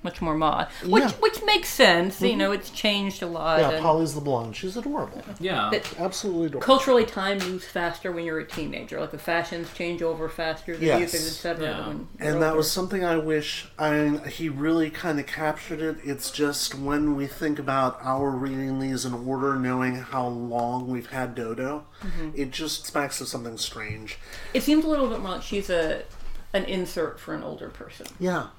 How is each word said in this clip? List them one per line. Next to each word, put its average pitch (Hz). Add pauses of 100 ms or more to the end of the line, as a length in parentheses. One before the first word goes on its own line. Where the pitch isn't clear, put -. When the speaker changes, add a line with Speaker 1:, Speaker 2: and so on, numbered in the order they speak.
Speaker 1:
Much -
more 160
mod. 156 (180)
Which, 185
Speaker 2:
Yeah. -
Speaker 1:
which -
makes 415
sense. 185
You 190
Speaker 2:
Mm-hmm. 196
Speaker 1:
know, 196
it's 202
changed 202
a -
lot. 160
Speaker 2:
Yeah, 160
Speaker 1:
and 156
Speaker 2:
Polly's 160
the 147
blonde. 117
She's 190
adorable. 240 (160)
Speaker 3:
Yeah. 139
Speaker 1:
But -
Speaker 2:
Absolutely 175
adorable. 139
Speaker 1:
culturally, 262
time 202
moves 185
faster 175
when 170
you're 160
a 156
teenager. -
Like, 151
the 147
fashions 170
change 170
over 160
faster, 160
the 156
Speaker 2:
Yes. 156
Speaker 1:
music, 170
et 160
cetera, 165
Speaker 3:
Yeah. 151
Speaker 1:
when 147 (120)
you're 151
Speaker 2:
And 165
that 156
Speaker 1:
older. 160
Speaker 2:
was 156
something 185
I 170
wish, 156 (120)
I 156
mean, 151
he 147
really 156
kinda 156
captured 156
it. 160
It's -
just 143
when 143
we 139
think 147
about 135
our 135
reading 135
these 131
in 123
order, 131
knowing 127
how 127
long 120
we've 123
had 127
Dodo, 127 (180)
Speaker 1:
Mm-hmm. 170
Speaker 2:
it 139
just -
smacks 143
of 127
something 117
strange. 107 (340)
Speaker 1:
It 254
seems 311
a -
little 285
bit 220
more 190
like 180
she's 196
a, 165 (500)
an 190
insert 180
for -
an 151
older -
person. - (140)
Speaker 2:
Yeah. 180